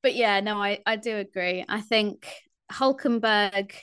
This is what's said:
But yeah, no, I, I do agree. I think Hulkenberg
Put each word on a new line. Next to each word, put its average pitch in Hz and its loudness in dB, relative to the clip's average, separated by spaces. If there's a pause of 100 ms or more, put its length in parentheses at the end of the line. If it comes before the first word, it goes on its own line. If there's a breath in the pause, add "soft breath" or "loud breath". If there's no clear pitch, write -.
But 226 2
yeah, 208 2
no, 208 -4
I, 202 -2
I 226 0
do 220 -4
agree. 185 -4
I 208 -2
think 214 0 (460)
Hulkenberg 220 2 (100)